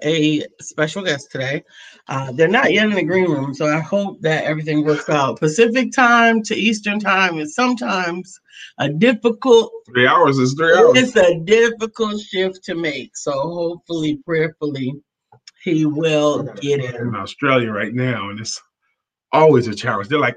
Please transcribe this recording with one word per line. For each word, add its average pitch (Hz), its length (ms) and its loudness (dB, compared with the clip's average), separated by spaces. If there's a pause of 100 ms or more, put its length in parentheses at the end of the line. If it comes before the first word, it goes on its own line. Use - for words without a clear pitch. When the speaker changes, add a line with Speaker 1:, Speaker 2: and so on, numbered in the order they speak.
Speaker 1:
a 151 420 0 (140)
special 156 420 -4
guest 151 300 -4
today. 139 320 -6 (440)
Uh, 135 240 -6
they're 160 160 2
not 226 240 2
yet 208 120 2
in 214 100 0
the 180 80 0
green 180 280 2
room, 139 240 -2
so 156 120 -4
I 151 140 0
hope 196 400 -4
that 156 240 -2
everything 151 400 -2
works 151 240 -2
out. 139 320 0
Pacific 226 520 2
time 233 520 4
to 214 100 -4
Eastern 214 460 -2
time 190 380 0
is 151 160 -8
sometimes 196 840 -4 (400)
a 135 120 -2
difficult 226 840 2 (140)
Speaker 2:
Three 123 200 2
hours 143 320 4
is 127 160 0
three 160 220 2
hours. 254 220 6
Speaker 1:
It's 254 180 0
a 175 240 4
difficult 220 800 0
shift 190 440 -6
to 185 100 -8
make. 143 420 -6
So - 160 -6
hopefully, 165 960 -4
prayerfully, 151 640 -4 (720)
he 156 220 0
will 147 560 0 (180)
get 143 200 0
it. 123 140 -8
Speaker 2:
In 120 220 -6
Australia 117 560 -2
right 107 220 -6
now, 120 360 -4
and 104 80 -12
it's - 220 -12 (720)
always 139 340 6
a 104 80 -4
challenge. 104 340 -4
They're, 147 100 0
like, 120 180 0